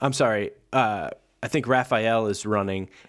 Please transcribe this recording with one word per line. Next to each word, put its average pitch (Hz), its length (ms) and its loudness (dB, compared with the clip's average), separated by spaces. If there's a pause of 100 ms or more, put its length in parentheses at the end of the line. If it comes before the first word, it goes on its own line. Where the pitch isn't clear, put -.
I'm 139 120 0
sorry. 110 380 0 (220)
Uh, 104 380 0 (320)
I - 60 -6
think 120 200 -2
Raphael 117 580 2
is 101 180 -4
running, 98 440 -2 (200)